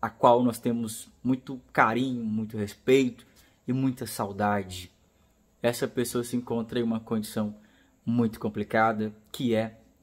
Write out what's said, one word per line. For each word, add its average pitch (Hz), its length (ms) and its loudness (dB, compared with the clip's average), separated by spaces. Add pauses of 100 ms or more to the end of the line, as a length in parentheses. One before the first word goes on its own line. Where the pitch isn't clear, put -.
a 113 80 -4
qual 120 320 6
nós 120 160 0
temos 117 500 -4 (160)
muito 131 380 -2 (100)
carinho, 123 540 2
muito 110 320 -4
respeito 123 680 2 (400)
e 127 60 -2
muita 131 340 -2
saudade, 98 840 -2 (720)
essa 120 260 0
pessoa 120 360 -2
se 120 120 -6
encontra 120 440 -4
em 120 40 0
uma 113 160 -2
condição 107 560 -4 (480)
muito 117 360 0
complicada, 107 760 0 (180)
que 120 220 -2
é 110 260 -2 (240)